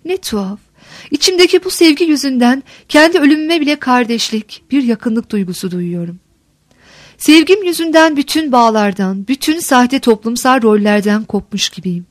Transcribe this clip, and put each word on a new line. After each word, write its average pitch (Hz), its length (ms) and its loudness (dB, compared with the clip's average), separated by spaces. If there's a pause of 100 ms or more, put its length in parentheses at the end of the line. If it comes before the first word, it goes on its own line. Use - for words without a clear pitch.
Ne 359 120 -6
tuhaf. 208 420 -6 (520)
İçimdeki 359 520 2
bu 370 60 -6
sevgi 320 340 2
yüzünden 269 600 0 (260)
kendi 330 300 4
ölümüme 311 420 2
bile 294 140 0
kardeşlik, 240 960 -4
bir 269 120 0
yakınlık 226 480 -2
duygusu 190 400 -4
duyuyorum. 175 480 -8 (960)
Sevgim 330 460 4
yüzünden 320 540 0
bütün 294 340 -2
bağlardan, 202 760 0
bütün 311 320 -2
sahte 254 400 0
toplumsal 247 600 0
rollerden 208 640 2
kopmuş - 460 -6
gibiyim. 175 420 -8